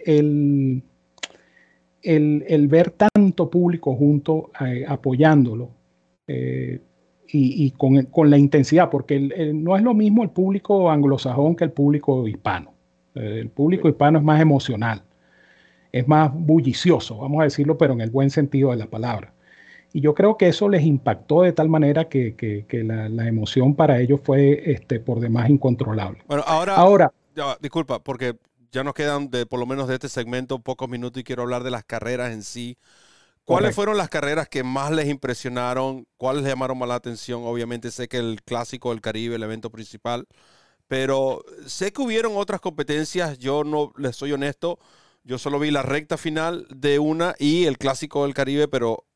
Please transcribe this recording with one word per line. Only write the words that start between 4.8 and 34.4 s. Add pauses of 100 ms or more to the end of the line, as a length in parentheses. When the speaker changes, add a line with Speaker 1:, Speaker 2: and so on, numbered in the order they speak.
Speaker 1:
apoyándolo, (600)
eh, (460)
y,
y
con,
con
la
intensidad,
porque
el,
el,
no
es
lo
mismo
el
público
anglosajón
que
el
público
hispano. (420)
Eh,
el
público
Speaker 2:
Sí.
Speaker 1:
hispano
es
más
emocional, (880)
es
más
bullicioso,
vamos
a
decirlo,
pero
en
el
buen
sentido
de
la
palabra. (600)
Y
yo
creo
que
eso
les
impactó
de
tal
manera
que,
que,
que
la,
la
emoción
para
ellos
fue,
este,
por
demás
incontrolable.
Speaker 3:
Bueno,
ahora,
Speaker 1:
Ahora (200)
Speaker 3:
ya,
disculpa,
porque (340)
ya
nos
quedan
de,
por
lo
menos
de
este
segmento,
pocos
minutos
y
quiero
hablar
de
las
carreras
en
sí. (680)
¿Cuáles
Speaker 1:
Correcto.
Speaker 3:
fueron
las
carreras